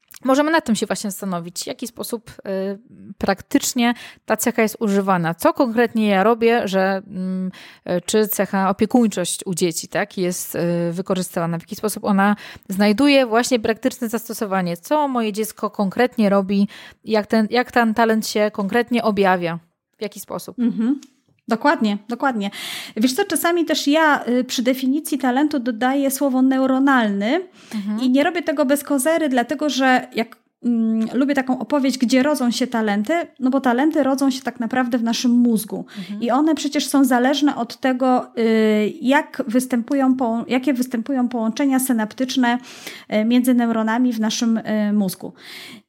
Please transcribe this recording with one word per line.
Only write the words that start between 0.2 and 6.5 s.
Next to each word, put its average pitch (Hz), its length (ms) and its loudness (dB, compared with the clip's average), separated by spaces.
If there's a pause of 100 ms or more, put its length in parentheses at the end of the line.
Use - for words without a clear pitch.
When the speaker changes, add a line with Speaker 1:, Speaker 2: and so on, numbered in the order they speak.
Speaker 1:
możemy 277 260 2
nad 320 140 2
tym 220 120 0
się 208 100 -2
właśnie 196 240 -6
zastanowić, 175 520 -8
w - 40 -10
jaki 262 200 -10
sposób, - 440 -12
y, 196 480 -8 (400)
praktycznie 240 760 0 (320)
ta 220 100 0
cecha 226 260 0
jest 214 180 0
używana. 196 540 0
Co 320 180 2
konkretnie 226 560 0
ja 190 140 4
robię, 226 460 2